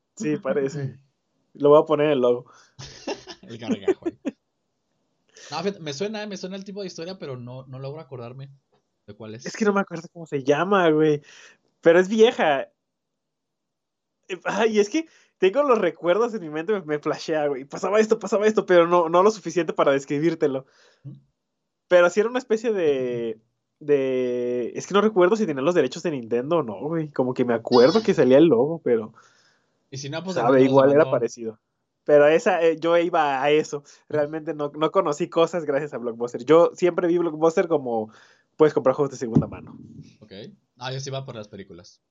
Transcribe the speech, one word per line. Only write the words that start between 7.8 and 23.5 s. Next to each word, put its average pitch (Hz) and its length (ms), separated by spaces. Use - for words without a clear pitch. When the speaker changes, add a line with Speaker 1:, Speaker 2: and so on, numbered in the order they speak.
Speaker 2:
acordarme 135 500
de 104 80
cuál 110 180
es. 117 140
Speaker 1:
Es - 100
que 220 80
no 208 80
me 202 80
acuerdo 170 320
cómo 170 140
se 143 160
llama, 170 480
güey. 151 320
Pero 170 180
es 185 80
vieja. 214 640
Eh, 185 180
ay, 208 340
es 208 100
que 320 180
tengo 196 260
los 247 160
recuerdos 185 540
en 208 80
mi 160 80
mente, 160 240
me, 190 80
me 151 180
flashea, 151 480
güey. 139 180
Pasaba 185 340
esto, 214 200
pasaba 202 260
esto, 214 200
pero 170 220
no, 175 220
no 175 140
lo 214 80
suficiente 165 420
para 156 180
describírtelo. 143 760
Speaker 2:
Ujú. 139 120
Speaker 1:
Pero 175 240
sí 208 80
era 220 100
una 247 100
especie 240 320
de, 127 680